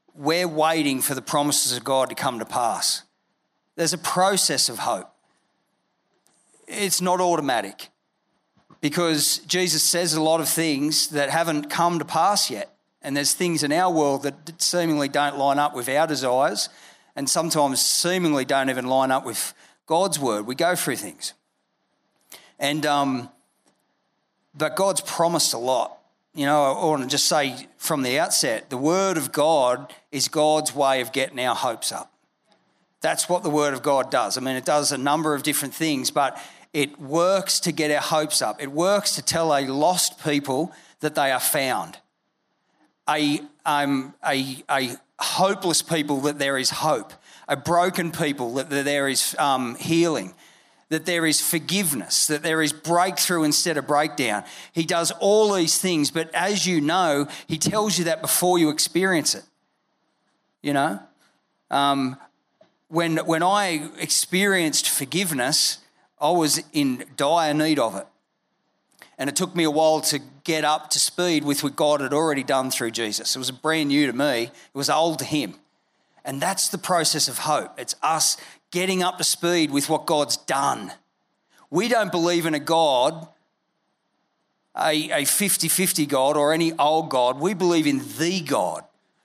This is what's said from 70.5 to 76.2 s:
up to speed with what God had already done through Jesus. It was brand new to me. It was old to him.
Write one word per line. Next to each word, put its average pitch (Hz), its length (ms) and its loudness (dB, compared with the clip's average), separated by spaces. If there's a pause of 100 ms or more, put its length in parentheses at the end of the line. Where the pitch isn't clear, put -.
up 151 280 0
to - 80 0
speed 170 440 0
with 143 220 0
what 139 100 -4
God 151 240 4
had 135 140 -2
already 147 300 2
done 131 280 0
through 117 200 -2
Jesus. 110 440 -4
It 131 40 -6
was 131 120 -6
brand 151 380 0
new 143 180 4
to 123 60 -2
me. 123 300 0
It 123 80 -6 (220)
was 135 160 -4
old 156 300 2
to 147 60 -6
him. 127 300 -2 (680)